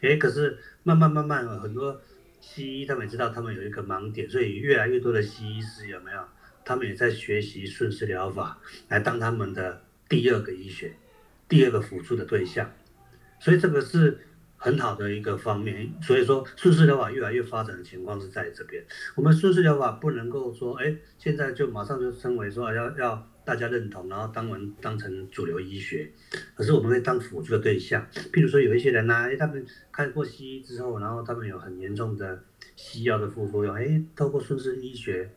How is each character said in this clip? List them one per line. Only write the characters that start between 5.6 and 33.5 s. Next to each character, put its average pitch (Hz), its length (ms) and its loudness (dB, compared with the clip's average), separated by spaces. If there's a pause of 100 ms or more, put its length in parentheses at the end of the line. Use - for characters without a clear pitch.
师， 107 280 -12
有 92 120 -12
没 92 120 -16
有？ 95 80 -10 (440)
他 - 120 -2
们 - 100 -2
也 101 80 -4
在 123 160 2
学 107 300 -2
习 101 260 -8
顺 107 240 -4
势 101 140 -6
疗 95 240 -4
法， 92 300 -8 (300)
来 104 120 2
当 101 180 0
他 117 120 0
们 101 240 -2
的 95 300 -6 (220)
第 120 240 4
二 110 100 2
个 95 120 -6
医 92 160 -12
学， - 260 -12 (540)
第 147 160 8
二 123 60 4
个 - 100 2
辅 95 220 -8
助 123 140 -2
的 110 100 -2
对 98 180 0
象。 110 260 -6 (720)
所 165 140 8
以 180 40 6
这 190 100 2
个 143 120 2
是 151 380 4 (400)
很 - 200 2
好 - 160 0
的 101 160 -4
一 104 120 -4
个 104 120 -2
方 104 240 -2
面， 107 320 -6 (120)
所 127 160 4
以 123 80 4
说 135 200 2 (100)
顺 175 180 6
势 160 100 10
疗 143 140 8
法 - 120 -2
越 - 120 -4
来 104 100 -4
越 120 100 0
发 113 220 -4
展 - 100 -10
的 90 80 -14
情 92 220 -14
况 101 160 -8
是 95 80 -12
在 - 220 -8
这 - 140 -16
边。 - 200 -12 (300)
我 135 80 0
们 156 100 8
顺 185 220 6
势 180 80 6
疗 151 160 6
法 123 140 0
不 147 180 -4
能 120 180 -4
够 123 240 -4
说， 120 240 -6
诶， 156 220 -4 (180)
现 156 180 -2
在 - 180 -4
就 - 180 -2
马 104 120 -8
上 131 160 -6
就 - 140 -2
称 123 240 -4
为 104 140 -4
说 117 200 -4
要， 117 280 -4
要 113 320 -4 (160)
大 123 100 -2
家 117 120 -4
认 113 200 -2
同， 92 220 -12
然 98 100 -8
后 110 140 -6
当 113 160 -6
完， 101 200 -8 (120)
当 107 160 -4
成 95 320 -8
主 - 160 -6
流 85 120 -4
医 92 220 -8
学， - 320 -6 (420)
可 - 80 -4
是 127 120 6
我 123 80 6
们 110 80 2
会 123 100 4
当 - 180 0
辅 - 220 -8
助 80 120 -6
的 110 60 4
对 104 200 2
象。 - 280 -2 (240)
譬 - 120 6
如 80 60 6
说 139 120 6
有 117 140 6
一 120 40 6
些 127 120 4
人 113 200 4
啊， 120 120 4
诶， 131 160 -2
他 156 80 0
们 139 180 -4 (260)
看 143 220 -4
过 151 100 -2
西 131 340 -10
医 131 40 -12
之 123 220 -12
后， 120 160 -4
然 104 120 -6
后 117 120 -6
他 117 100 -8
们 117 160 -8
有 92 100 -10
很 90 200 -14
严 98 180 -8
重 110 180 -4
的 95 300 -8 (320)
西 - 280 -12
药 113 120 4
的 104 140 -2
副 104 180 -6
作 104 160 0